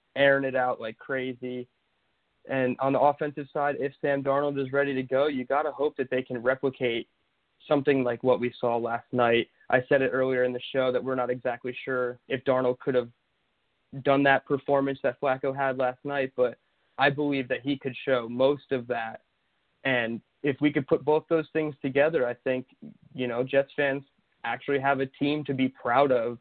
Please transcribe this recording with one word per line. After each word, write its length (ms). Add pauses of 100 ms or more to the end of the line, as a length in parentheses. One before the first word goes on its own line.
(160)
airing 280
it 120
out 260
like 160
crazy. 680 (840)
And 300
on 140
the 60
offensive 540
side, 260
if 220
Sam 220
Darnold 360
is 140
ready 220
to 80
go, 240
you 180
gotta 260
hope 260
that 120
they 140
can 180
replicate 680 (600)
something 360
like 200
what 160
we 200
saw 160
last 380
night. 360 (200)
I 180
said 140
it 80
earlier 360
in 60
the 80 (120)
show 200
that 120
we're 120
not 140
exactly 560
sure 320 (100)
if 160
Darnold 360
could 160
have 140 (920)
done 220
that 220
performance 580
that 180
Flacco 340
had 220
last 260
night, 320
but 220 (400)
I 140
believe 380
that 120
he 160
could 260
show 240
most 440
of 160
that. 340 (600)
And 380 (200)
if 180
we 140
could 140
put 180
both 240
those 240
things 300
together, 440
I 60
think, 320 (480)
you 140
know, 160
Jets 320
fans 280 (420)
actually 340
have 200
a 60
team 400
to 80
be 160
proud 420
of 300